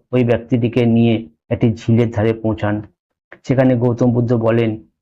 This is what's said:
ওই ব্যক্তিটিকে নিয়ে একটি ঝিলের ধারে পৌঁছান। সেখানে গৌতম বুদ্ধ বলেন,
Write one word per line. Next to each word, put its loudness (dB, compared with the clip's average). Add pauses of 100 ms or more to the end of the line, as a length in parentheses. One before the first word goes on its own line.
(120)
ওই 0
ব্যক্তিটিকে -2
নিয়ে 2 (200)
একটি 0
ঝিলের 0
ধারে 0
পৌঁছান। -4 (680)
সেখানে 2
গৌতম 0
বুদ্ধ 0
বলেন, 0 (180)